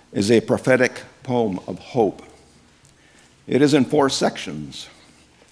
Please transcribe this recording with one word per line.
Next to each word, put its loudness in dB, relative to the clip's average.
is 0
a 6
prophetic 0
poem -2
of -10
hope. -2
It 2
is 4
in 4
four 2
sections. -6